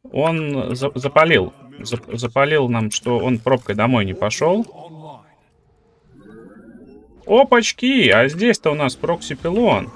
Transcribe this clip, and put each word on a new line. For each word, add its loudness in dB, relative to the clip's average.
Он -4
за-, -4
запалил. 2
Зап-, -10
запалил 0
нам, -2
что -4
он 0
пробкой -6
домой 0
не -8
пошел. -2
Опачки! 4
А 6
здесь-то 0
у -2
нас -2
прокси-пилон. -2